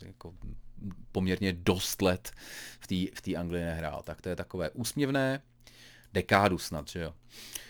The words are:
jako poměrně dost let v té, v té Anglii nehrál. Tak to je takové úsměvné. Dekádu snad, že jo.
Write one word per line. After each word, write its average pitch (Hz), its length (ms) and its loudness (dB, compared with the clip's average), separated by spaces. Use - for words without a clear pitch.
jako 90 320 -16
poměrně 92 400 4
dost 87 500 2
let 92 280 4
v - 60 -14
té, 92 280 0
v - 80 -12
té 90 120 -2
Anglii 85 300 -2
nehrál. 80 400 -4
Tak 80 160 -10
to - 80 -6
je 87 80 -2
takové 90 340 -4
úsměvné. 135 720 0
Dekádu 98 460 6
snad, 76 300 -6
že 90 120 -6
jo. 78 140 -4